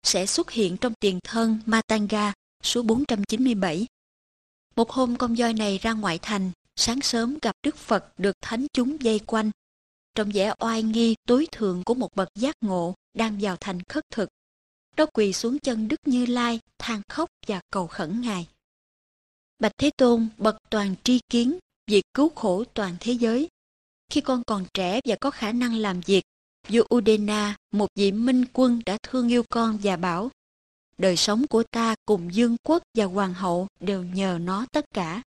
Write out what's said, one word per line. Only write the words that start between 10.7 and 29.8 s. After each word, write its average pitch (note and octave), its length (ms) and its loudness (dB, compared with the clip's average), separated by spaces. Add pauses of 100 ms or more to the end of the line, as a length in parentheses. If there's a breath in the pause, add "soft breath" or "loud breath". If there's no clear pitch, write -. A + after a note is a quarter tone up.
nghi A3+ 320 2 (120)
tối C4+ 260 4
thượng F#3 320 -2
của A#3+ 100 0
một A#3+ 200 -4
bậc F#3+ 200 -2
giác B3+ 260 -2
ngộ F#3 340 -2 (200)
đang G#3+ 260 -2
vào F#3+ 160 -2
thành F3+ 320 -8
khất D4+ 220 -6
thực, G3+ 180 -4 (680)
nó D#4 100 4
quỳ G#3+ 260 0
xuống A#3+ 260 -2
chân A3 300 -2
Đức D4+ 160 -2
Như B3 220 2
Lai, A#3+ 340 0 (180)
than G#3+ 300 -6
khóc E4 200 -4 (180)
và G3 140 -4 (100)
cầu F#3 160 -2
khẩn F3+ 340 -6
Ngài. G3 280 -4 (1080)
"Bạch G#3+ 200 0
Thế D4 180 4
Tôn, A#3 320 4 (100)
bậc G#3+ 180 2 (140)
toàn G3+ 240 0 (100)
tri B3 160 4 (100)
kiến, B3 280 2 (280)
việc G3+ 160 4 (120)
cứu D4 140 4
khổ G#3 360 0
toàn F#3 360 -6
thế A#3 120 -2
giới. A#3+ 360 0 (640)
Khi D4 100 2
con B3+ 260 -2
còn G3 280 -4
trẻ F#3+ 300 0
và G#3+ 160 0
có C#4+ 100 0
khả A3 220 -4
năng A#3+ 220 0
làm G3+ 260 -2
việc, F#3 240 2 (440)
vua A3 160 4 (100)
Udena, G#3 600 2 (140)
một G3+ 240 0
vị G3 180 2
minh B3 400 2
quân A#3+ 340 2
đã G3+ 160 -2
thương B3 260 -2
yêu A#3+ 220 4
con A3+ 320 0